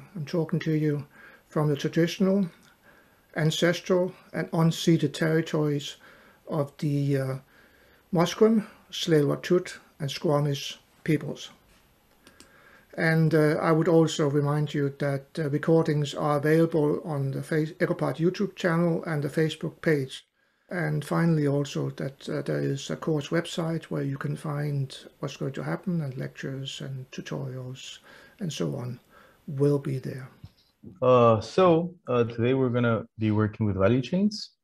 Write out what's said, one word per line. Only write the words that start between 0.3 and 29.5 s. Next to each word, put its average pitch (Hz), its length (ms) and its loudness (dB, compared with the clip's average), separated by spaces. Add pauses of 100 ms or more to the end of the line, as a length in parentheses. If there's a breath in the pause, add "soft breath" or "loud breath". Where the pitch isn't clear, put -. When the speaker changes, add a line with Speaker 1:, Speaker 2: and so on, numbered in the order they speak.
Speaker 1:
to 160 120 -2
you 151 360 0 (400 soft breath)
from 151 200 0
the 147 80 2
traditional, 170 760 0 (840 soft breath)
ancestral, 175 760 0 (200)
and 165 180 -6
unceded 165 640 2
territories 156 840 -2 (540 soft breath)
of 143 300 -4
the, 143 380 0
uh, 135 180 -4 (800 soft breath)
Musqueam, 220 540 4 (240 loud breath)
Tsleil-Waututh, 151 840 0 (240)
and 139 100 -4
Squamish 143 680 -2 (280)
peoples. 147 440 -4 (1500 soft breath)
And, 160 360 4
uh, 151 280 4
I 170 100 2
would 156 160 2
also 165 400 4
remind 147 460 0
you 143 260 -2
that, 139 280 -2 (120)
uh, 151 100 -2
recordings 151 640 2
are 147 260 0
available 156 680 2
on 139 260 -4
the 143 100 -6
Face-, 156 380 -2
Ecopath 151 380 0
YouTube 185 400 -2
channel 165 480 0
and 151 180 -4
the 147 60 -4
Facebook 160 500 -2
page. 143 460 -2 (440)
And 151 340 -4
finally, 165 440 2
also 143 440 -2
that, - 360 -10
uh, 147 140 -4
there 147 180 -4
is 139 300 -4
a 156 80 -6
course 147 320 -4
website 165 560 -4
where 151 180 -4
you 139 140 -4
can 147 180 -6
find 143 580 -4 (260)
what's - 180 -10
going 139 160 -6
to - 100 -8
happen, 165 380 -4
and 131 160 -8
lectures 139 640 -10
and 135 300 -10
tutorials 131 880 -10 (420 soft breath)
and 170 100 -6
so 147 240 -4
on 123 240 -8 (480 soft breath)
will 143 320 2